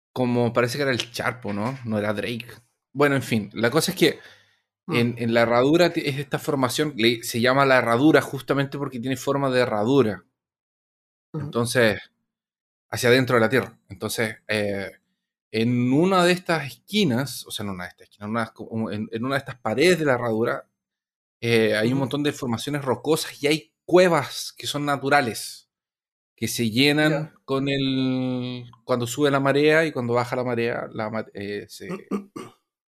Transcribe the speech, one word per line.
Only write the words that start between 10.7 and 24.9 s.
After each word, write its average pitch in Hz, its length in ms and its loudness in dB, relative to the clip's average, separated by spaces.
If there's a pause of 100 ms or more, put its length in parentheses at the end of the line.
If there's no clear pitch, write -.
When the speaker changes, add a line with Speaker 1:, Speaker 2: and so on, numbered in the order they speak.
Speaker 2:
Ujú. 151 120 -6
Speaker 1:
Entonces, 117 560 0 (880)
hacia 117 180 0
adentro 127 280 4
de 113 40 6
la 113 80 4
tierra. 107 300 0 (100)
Entonces, 107 480 -6 (120)
eh, 101 440 -4 (580)
en 123 420 0
una 175 320 2
de 180 80 4
estas 165 340 -2
esquinas, 143 800 -2
o - 40 -18
sea, - 140 -10
en 101 60 -6
una 90 140 -8
de 87 60 -12
estas - 180 -20
esquinas, 104 180 -16
en 104 40 -8
una, 113 220 -4
como 110 380 -6
en, 107 220 -6
en 113 120 -6
una 135 100 -4
de 139 60 -2
estas - 160 -16
paredes 151 420 2
de 156 60 -2
la 135 100 4
herradura, 120 540 -2 (720)
eh, 113 360 4
hay 110 120 2
un 127 60 2
Speaker 2:
Ujú. 139 60 0
Speaker 1:
montón 143 220 -2
de 143 100 0
formaciones 135 520 -6
rocosas 147 580 -2
y 139 60 0
hay 151 240 0 (120)
cuevas 170 720 2
que 120 100 -12
son 143 200 -6
naturales, 135 840 0 (680)